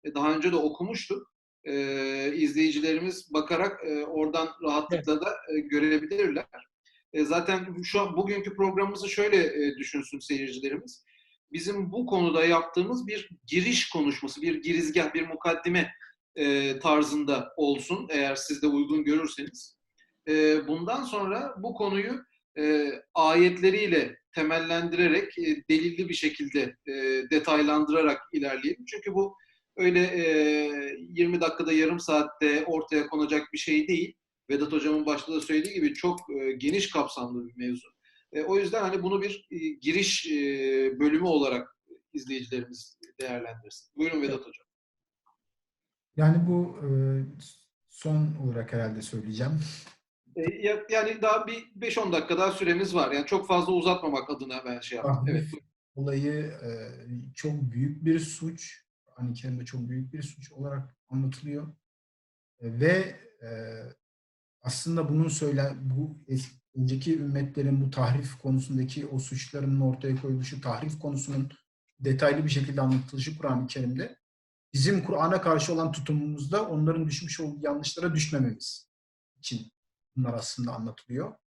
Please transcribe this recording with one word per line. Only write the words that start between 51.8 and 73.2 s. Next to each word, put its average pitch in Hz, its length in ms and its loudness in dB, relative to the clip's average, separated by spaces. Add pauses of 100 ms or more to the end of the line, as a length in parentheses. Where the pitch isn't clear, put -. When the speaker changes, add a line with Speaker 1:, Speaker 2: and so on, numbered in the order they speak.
Speaker 1:
on 196 160 0
dakika 170 240 0
daha 190 140 2
süremiz 175 440 0
var. 175 160 2
Yani 143 140 -2
çok 196 220 0
fazla 180 260 4
uzatmamak 165 560 0
adına 131 360 -8
ben 123 140 -6
şey 123 160 -10
yaptım. 127 300 0
Speaker 3:
Tahrif 151 100 2
Speaker 1:
Evet, - 180 -2
buyurun. - 140 -16 (280)
Speaker 3:
olayı, 139 460 -2
e, 151 280 -10 (680)
çok 151 180 -4
büyük 143 520 -2
bir 160 140 4
suç. - 680 -10 (200)
Kur'an-ı 123 280 -8
Kerim'de 123 320 -8
çok 120 240 -8
büyük 131 240 -6
bir 147 80 -8
suç - 300 -14
olarak 139 440 -10 (140)
anlatılıyor. 143 580 -4 (920)
E, 117 200 -6
ve, 185 360 4 (260)
e, 117 80 -16 (1120)
aslında 156 480 -2
bunun 156 180 4
söyle-, 139 540 0
bu 135 360 -2 (100)
es-, 131 240 -4 (240)
önceki 131 420 0
ümmetlerin 139 680 0
bu 135 40 0
tahrif 127 480 0
konusundaki 131 680 -2
o 131 140 -4
suçlarının 135 640 -2
ortaya 131 400 0
koyuluşu, 131 400 -4
tahrif 131 380 -6
konusunun 139 520 -4 (480)
detaylı 143 460 4
bir 151 40 2
şekilde 135 320 0
anlatılışı 131 560 0